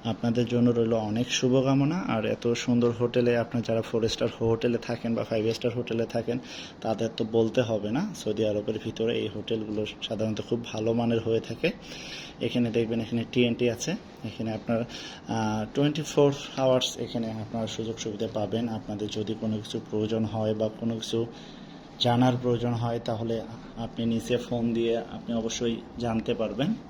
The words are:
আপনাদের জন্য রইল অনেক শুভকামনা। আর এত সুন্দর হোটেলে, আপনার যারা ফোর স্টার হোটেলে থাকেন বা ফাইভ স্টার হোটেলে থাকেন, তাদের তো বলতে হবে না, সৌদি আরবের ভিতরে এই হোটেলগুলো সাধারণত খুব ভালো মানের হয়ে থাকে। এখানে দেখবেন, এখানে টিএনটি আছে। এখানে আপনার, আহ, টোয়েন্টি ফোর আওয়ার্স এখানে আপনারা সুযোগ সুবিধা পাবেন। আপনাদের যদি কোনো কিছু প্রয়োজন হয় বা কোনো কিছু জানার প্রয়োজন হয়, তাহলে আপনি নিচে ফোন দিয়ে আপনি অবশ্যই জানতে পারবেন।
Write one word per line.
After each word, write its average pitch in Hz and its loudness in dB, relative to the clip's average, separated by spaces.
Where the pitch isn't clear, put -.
আপনাদের 117 2
জন্য 120 6
রইল 117 4
অনেক 110 0
শুভকামনা। 135 4
আর 113 0
এত 110 2
সুন্দর 120 4
হোটেলে, 120 4
আপনার 117 0
যারা 113 2
ফোর 113 0
স্টার 113 0
হোটেলে 113 2
থাকেন 117 -2
বা 113 0
ফাইভ 113 2
স্টার 117 0
হোটেলে 117 0
থাকেন, 120 -2
তাদের 113 0
তো 117 0
বলতে 113 4
হবে 107 0
না, 175 -2
সৌদি 107 0
আরবের 107 0
ভিতরে 113 0
এই 107 -2
হোটেলগুলো 107 -2
সাধারণত 110 -2
খুব 117 0
ভালো 110 0
মানের 117 2
হয়ে 113 2
থাকে। 117 -2
এখানে 120 2
দেখবেন, 117 2
এখানে 113 -2
টিএনটি 120 4
আছে। 117 -2
এখানে 110 -6
আপনার, 113 0
আহ, 107 0
টোয়েন্টি 147 2
ফোর 143 4
আওয়ার্স 131 2
এখানে 113 -4
আপনারা 110 -4
সুযোগ 110 -6
সুবিধা 107 -4
পাবেন। 110 0
আপনাদের 107 -4
যদি 107 -2
কোনো 110 0
কিছু 107 -6
প্রয়োজন 107 0
হয় 110 0
বা 107 2
কোনো 117 -4
কিছু 113 -2
জানার 123 6
প্রয়োজন 120 0
হয়, 117 -2
তাহলে 113 -2
আপনি 117 -4
নিচে 117 2
ফোন 117 0
দিয়ে 113 2
আপনি 113 -6
অবশ্যই 113 0
জানতে 113 0
পারবেন। 110 0